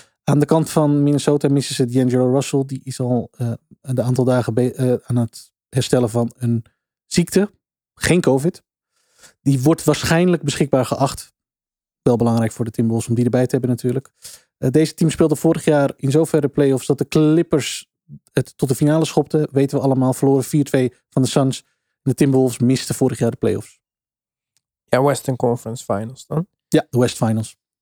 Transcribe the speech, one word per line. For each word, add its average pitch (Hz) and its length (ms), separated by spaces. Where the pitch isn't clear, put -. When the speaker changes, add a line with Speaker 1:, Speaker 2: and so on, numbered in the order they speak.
Speaker 1:
Aan 147 140
de 143 80
kant 160 240
van 147 320
Minnesota 147 460
missen 139 260
ze 131 120
D'Angelo 127 460
Russell. 135 340
Die 135 180
is - 160
al, 123 360
eh, 120 160
een 123 220
aantal 127 220
dagen 123 300
be-, 123 200
eh, 127 200
aan 120 120
het - 360
herstellen 123 420
van 117 260
een 117 280
ziekte. 185 440
Geen - 260
covid. 135 420
Die 135 200
wordt 160 220
waarschijnlijk 165 580
beschikbaar 139 440
geacht. - 460
Wel 120 140
belangrijk 117 360
voor - 120
de 110 60
Timberwolves 113 380
om 120 60
die 120 100
erbij 123 200
te 123 60
hebben 123 200
natuurlijk. 127 400
Eh, 135 120
deze 156 240
team 160 160
speelde 156 260
vorig 165 280
jaar 143 320
in 135 140
zoverre 147 380
playoffs 135 380
dat 139 120
de - 100
Clippers 156 840
het - 260
tot 135 100
de 131 60
finale 156 300
schopten. 151 480
Weten 135 260
we 117 60
allemaal. 131 280
Verloren 135 320
vier 147 200
twee 127 280
van - 140
de 127 60
Suns. 135 360
De 135 120
Timberwolves 131 440
misten 123 360
vorig 123 240
jaar 120 120
de 127 60
playoffs. 104 440
Speaker 2:
Ja, 127 180
Western 135 340
Conference 117 480
Finals 110 420
dan. 160 200
Speaker 1:
Ja, - 220
de 123 80
West 123 180
Finals. 110 400